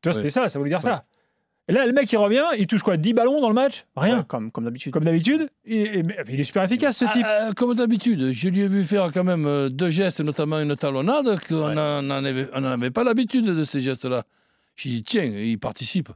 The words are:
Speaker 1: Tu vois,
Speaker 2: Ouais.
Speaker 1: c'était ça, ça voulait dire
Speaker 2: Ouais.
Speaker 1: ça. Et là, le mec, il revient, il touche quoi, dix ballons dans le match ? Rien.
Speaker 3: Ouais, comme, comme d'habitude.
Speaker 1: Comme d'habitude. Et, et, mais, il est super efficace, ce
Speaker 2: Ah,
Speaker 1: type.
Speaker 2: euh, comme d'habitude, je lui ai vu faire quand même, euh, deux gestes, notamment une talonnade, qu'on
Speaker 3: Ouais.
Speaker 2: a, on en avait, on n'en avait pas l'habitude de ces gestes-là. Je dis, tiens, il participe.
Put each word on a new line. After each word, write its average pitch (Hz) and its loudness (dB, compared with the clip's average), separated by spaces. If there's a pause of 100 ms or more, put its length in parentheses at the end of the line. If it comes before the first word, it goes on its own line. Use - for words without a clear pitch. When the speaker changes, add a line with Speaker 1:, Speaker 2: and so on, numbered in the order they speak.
Speaker 1:
Tu 165 2
vois, 165 0
Speaker 2:
Ouais. 107 -2
Speaker 1:
c'était 147 0 (100)
ça, 240 2
ça 143 -4
voulait 143 -2
dire 175 0
Speaker 2:
Ouais. 160 -4
Speaker 1:
ça. 156 -4 (600)
Et 165 0
là, 262 4
le 247 2
mec, 269 2
il 226 4
revient, 208 4 (140)
il 196 2
touche 202 0
quoi, 185 2
dix 196 2
ballons 247 4
dans 254 2
le 214 4
match ? 262 0 (100)
Rien. 202 2
Speaker 3:
Ouais, 175 0
comme, 110 -6
comme 117 -6
d'habitude. 127 -6
Speaker 1:
Comme 156 -4
d'habitude. 175 2 (160)
Et, 214 -2
et, 165 0
mais, 190 -4 (120)
il 135 -4
est - 0
super 185 0
efficace, 240 0
ce 247 2
Speaker 2:
Ah, 214 0
Speaker 1:
type. 233 2
Speaker 2:
euh, 214 0
comme 240 0
d'habitude, 220 2
je 131 -2
lui 190 2
ai 202 2
vu 196 2
faire 180 0
quand 180 0
même, 175 2
euh, 143 0
deux 160 0
gestes, 175 0
notamment 151 -2
une 147 0
talonnade, 185 0
qu'on 156 0
Speaker 3:
Ouais. 151 -2
Speaker 2:
a, 147 -2
on 139 -4
en 139 -2
avait, 135 -2
on 135 -2
n'en 131 -2
avait 123 -2
pas 226 -2
l'habitude 247 2
de 165 0
ces 139 -4
gestes-là. 127 -2 (520)
Je - -10
dis, 117 -4
tiens, 202 0
il 110 -2
participe. - -6